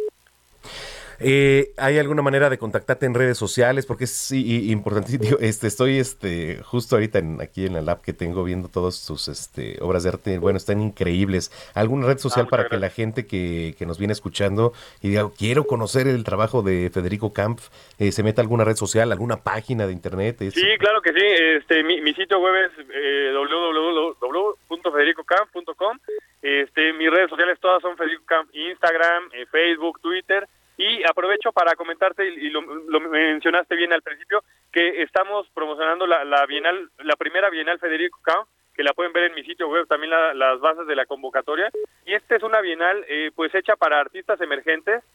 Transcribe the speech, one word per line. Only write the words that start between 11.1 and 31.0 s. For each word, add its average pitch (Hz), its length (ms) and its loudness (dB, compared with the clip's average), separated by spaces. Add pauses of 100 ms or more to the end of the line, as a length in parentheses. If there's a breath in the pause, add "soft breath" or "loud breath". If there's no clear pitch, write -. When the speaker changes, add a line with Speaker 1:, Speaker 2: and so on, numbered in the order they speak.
Speaker 1:
¿Alguna 120 320 0
red 135 100 2
social 131 240 -2
Speaker 2:
Ah, - 40 4
muchas - 40 -6
Speaker 1:
para 120 140 2
que 120 140 -2
Speaker 2:
gracias. 98 40 -2
Speaker 1:
la 95 140 -2
gente 110 320 -4
que, 85 500 -4
que 87 80 -8
nos 85 140 -8
viene 101 140 0
escuchando 101 600 0 (260 loud breath)
y 101 100 -2
diga, 104 280 2
"Quiero 127 300 0
conocer 127 400 0
el 127 160 2
trabajo 104 400 0
de 90 280 2
Federico 101 400 -2
Kampf", 110 380 -4 (300 loud breath)
eh, 101 120 2
se 104 120 0
meta 110 180 2
a - 20 6
alguna 113 200 2
red 110 120 2
social, 110 360 0
alguna 107 260 -2
página 110 480 -4
de 92 80 -2
internet? 95 480 -4
Es 98 140 -4
Speaker 2:
Sí, 196 240 2
claro 208 240 2
que 165 100 2
sí, 180 100 4
este, 160 600 4
mi, 160 180 0
mi 151 140 0
sitio 190 240 0
web 185 160 4 (100)
es, 180 60 -4 (240)
eh, 139 360 0
w 139 160 0
w 160 720 0
w 175 360 -2 (120)
punto 170 240 -6
federico 151 320 0
kampf 175 280 0
punto 170 240 -10
com. 220 240 -4 (420 loud breath)
Este, 143 520 0
mis 160 180 0
redes 180 180 4
sociales 170 300 0
todas 180 240 4
son 175 120 -6
Federico 165 300 -6
Kampf, 160 300 0
Instagram, 170 800 0
eh, 123 180 -12
Facebook, 165 500 0
Twitter, 185 460 -2 (340)
Y 208 260 -2